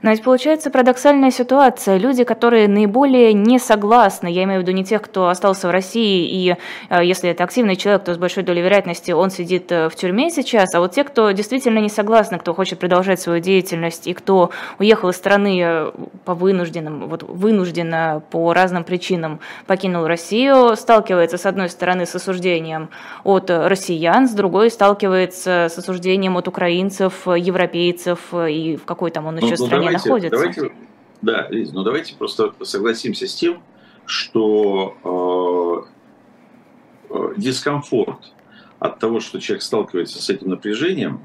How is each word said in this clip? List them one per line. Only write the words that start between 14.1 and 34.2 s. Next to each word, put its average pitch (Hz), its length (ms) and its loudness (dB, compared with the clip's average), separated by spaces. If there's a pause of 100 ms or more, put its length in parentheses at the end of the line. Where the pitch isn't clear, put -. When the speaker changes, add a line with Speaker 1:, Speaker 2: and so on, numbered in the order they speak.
Speaker 1:
кто 180 380 2 (280)
уехал 208 300 4
из 180 60 -2
страны, 196 480 2
э, 165 280 -2 (340)
по 180 100 -4
вынужденным, 165 720 -2
вот, 165 160 -10
вынужденно 165 1040 -2
по 165 240 0
разным 180 300 2
причинам 170 560 -6 (260)
покинул 180 400 -2
Россию, 233 720 2
сталкивается, 196 600 2
с 190 100 -10
одной 185 220 -2
стороны, 180 360 -2
с 175 100 -12
осуждением 170 720 -4 (340)
от, 190 260 2
э, 165 180 2
россиян, 190 600 2
с 233 60 -2
другой 202 360 2
сталкивается 185 1000 2
с 170 100 -10
осуждением 185 580 -2
от 180 100 -4
украинцев, 185 800 -2
э, 175 120 2
европейцев, 175 800 -2 (140)
э, 170 180 -2
и 160 240 -4
в 135 100 -14
какой 170 260 -6
там 156 160 -8
он 160 80 -8
Speaker 2:
Ну, 165 120 -6
Speaker 1:
еще 170 100 0
Speaker 2:
ну, 123 80 -2
Speaker 1:
стране 170 200 0
Speaker 2:
давайте, 170 240 -2
Speaker 1:
находится. 185 220 0
Speaker 2:
давайте, 156 400 -2 (500)
да, 110 280 -2
Лиз, 104 220 -6
ну, 95 120 -8
давайте 139 320 -6
просто 110 380 -4 (100)
согласимся 113 640 -6
с - 80 -10
тем, 175 260 -4 (440)
что, 90 1800 -2 (1200)